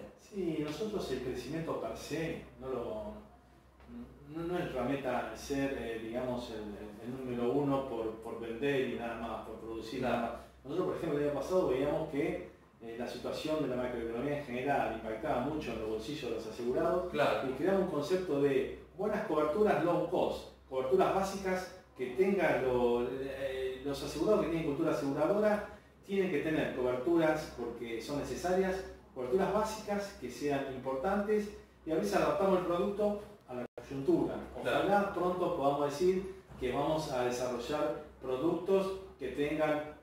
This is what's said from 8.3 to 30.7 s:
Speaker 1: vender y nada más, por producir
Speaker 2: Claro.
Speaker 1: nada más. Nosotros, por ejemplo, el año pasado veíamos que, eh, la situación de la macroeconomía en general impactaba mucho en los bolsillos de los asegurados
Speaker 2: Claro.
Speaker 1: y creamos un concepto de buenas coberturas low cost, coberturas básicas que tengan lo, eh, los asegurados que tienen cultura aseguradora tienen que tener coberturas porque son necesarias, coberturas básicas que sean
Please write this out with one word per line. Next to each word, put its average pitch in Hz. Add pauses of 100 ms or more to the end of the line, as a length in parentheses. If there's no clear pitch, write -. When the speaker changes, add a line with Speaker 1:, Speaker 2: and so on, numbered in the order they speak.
Speaker 1:
vender 120
y 117
nada 117
más, 110
por 110
producir 113
Speaker 2:
Claro. 120
Speaker 1:
nada 117
más. - (240)
Nosotros, 160
por -
ejemplo, 147
el 147
año 143
pasado 180
veíamos -
que, 160 (320)
eh, 117
la 117
situación 143
de 127
la 123
macroeconomía 120
en -
general 117
impactaba 110
mucho 147
en 110
los 110
bolsillos 123
de 110
los 110
asegurados 127
Speaker 2:
Claro. 143
Speaker 1:
y 127
creamos 185
un -
concepto 147
de 135 (180)
buenas 208
coberturas 165
low -
cost, - (200)
coberturas 175
básicas 190 (200)
que 123
tengan 156
lo, 120
eh, 131
los 143
asegurados 165
que -
tienen 165
cultura 156
aseguradora 196 (360)
tienen 196
que 147
tener -
coberturas 156
porque 120
son 143
necesarias, 185 (300)
coberturas 180
básicas 202
que 123
sean 139 (100)